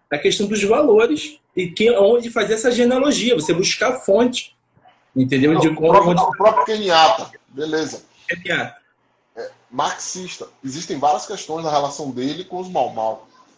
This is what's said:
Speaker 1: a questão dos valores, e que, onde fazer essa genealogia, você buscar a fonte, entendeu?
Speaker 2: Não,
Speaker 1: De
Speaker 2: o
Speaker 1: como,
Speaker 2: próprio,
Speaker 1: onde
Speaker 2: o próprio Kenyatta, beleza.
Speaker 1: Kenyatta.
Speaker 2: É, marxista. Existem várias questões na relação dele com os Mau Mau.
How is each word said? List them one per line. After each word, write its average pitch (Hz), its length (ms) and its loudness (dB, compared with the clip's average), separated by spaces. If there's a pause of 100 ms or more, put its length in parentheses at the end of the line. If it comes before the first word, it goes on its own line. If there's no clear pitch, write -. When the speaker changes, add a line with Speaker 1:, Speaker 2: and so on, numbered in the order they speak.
(100)
Speaker 1:
a 147 80 -2
questão 196 280 0
dos 202 180 -2
valores, 240 760 2 (160)
e 180 140 -4
que, 214 220 2
onde 233 400 4
fazer 214 240 -2
essa 247 160 0
genealogia, 247 640 2
você - 180 0
buscar 196 400 0
a - 80 -8
fonte, 240 560 0 (580)
entendeu? 131 380 2
Speaker 2:
Não, 160 80 2
Speaker 1:
De 160 80 4
Speaker 2:
o 156 60 0
Speaker 1:
como, 151 160 0
Speaker 2:
próprio, 180 220 6
Speaker 1:
onde 175 100 2
Speaker 2:
o 254 100 0
próprio 220 320 4
Kenyatta, 170 680 2 (180)
beleza. 147 540 -6 (240)
Speaker 1:
Kenyatta. 175 500 -6 (600)
Speaker 2:
É, 113 140 -12 (200)
marxista. 175 760 -8 (180)
Existem 147 340 -10
várias 151 280 0
questões 165 380 -10
na 156 60 -4
relação 143 400 -4
dele 139 340 -8
com 180 140 -12
os 180 100 -10
Mau 143 220 -2
Mau. 110 360 -6 (320)